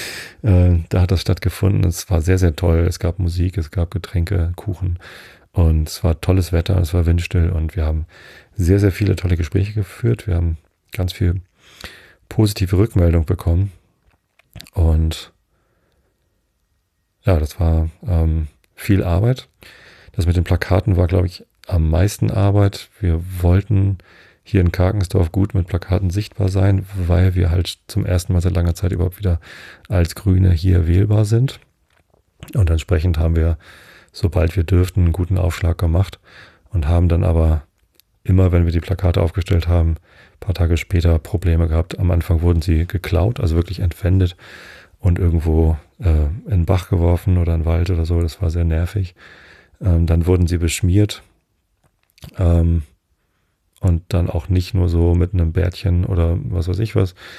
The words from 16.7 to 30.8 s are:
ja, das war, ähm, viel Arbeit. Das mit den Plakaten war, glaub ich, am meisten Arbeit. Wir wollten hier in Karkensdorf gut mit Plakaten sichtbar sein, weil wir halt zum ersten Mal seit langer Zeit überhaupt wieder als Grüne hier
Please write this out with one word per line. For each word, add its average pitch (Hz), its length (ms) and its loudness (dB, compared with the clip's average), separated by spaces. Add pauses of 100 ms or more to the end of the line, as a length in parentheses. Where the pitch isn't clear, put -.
ja, 90 140 2
das 78 220 -4
war, 82 300 2 (160)
ähm, 80 400 0 (280)
viel 95 280 0
Arbeit. 95 460 0 (640)
Das 82 140 -2
mit 85 100 2
den 87 80 2
Plakaten 90 520 0
war, 87 120 2
glaub 90 180 2
ich, - 180 -10 (220)
am 80 240 0
meisten 98 400 0
Arbeit. 101 580 0 (120)
Wir 85 200 0 (220)
wollten 98 560 2 (500)
hier 98 140 2
in 87 100 2
Karkensdorf 92 580 0
gut 95 220 -2
mit 90 140 -2
Plakaten 92 420 -2
sichtbar 101 400 -4
sein, 98 380 2 (100)
weil 90 380 2
wir 90 160 0
halt 90 360 -2
zum - 200 -4
ersten 90 260 -2
Mal 90 80 2
seit 87 140 -2
langer 87 200 0
Zeit - 180 -4
überhaupt 87 260 -4
wieder 90 220 -2 (500)
als 87 240 0
Grüne 92 380 2
hier 87 360 2